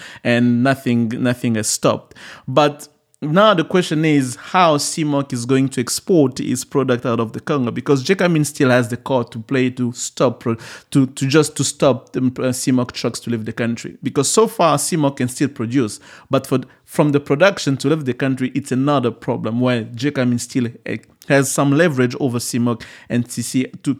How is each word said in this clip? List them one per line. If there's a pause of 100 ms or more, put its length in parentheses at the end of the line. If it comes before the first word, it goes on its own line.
(240)
and
nothing,
nothing
has
stopped." (340)
But (320)
now
the
question
is
how
C
moc
is
going
to
export
its
product
out
of
the
Congo,
because
Gécamines
still
has
the
card
to
play
to
stop
pro-, (340)
to,
to
just
to
stop
the, (100)
uh,
C
moc
trucks
to
leave
the
country.
Because
so
far
C
moc
can
still
produce, (300)
but
for, (260)
from
the
production
to
leave
the
country,
it's
another
problem
where
Gécamines
still, (180)
uh, (320)
has
some
leverage
over
C
moc (260)
and
T
C (160)
to,